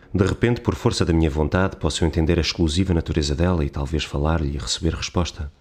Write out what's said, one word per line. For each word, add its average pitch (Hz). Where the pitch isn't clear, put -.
De 95
repente, 117
por 92
força 110
da 85
minha 80
vontade, 78
posso 80
entender 80
a -
exclusiva 85
natureza 78
dela 85
e 69
talvez 69
falar-lhe 73
e 69
receber 80
resposta. -